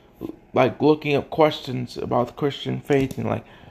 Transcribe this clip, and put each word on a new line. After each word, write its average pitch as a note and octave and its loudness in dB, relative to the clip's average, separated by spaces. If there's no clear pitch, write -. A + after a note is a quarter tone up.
like, B2+ 2
looking D3 2
up - -2
questions C3 0
about B2 0
the - -16
Christian C3 -4
faith C3+ 0
and, A2+ -4
like, G#2+ -4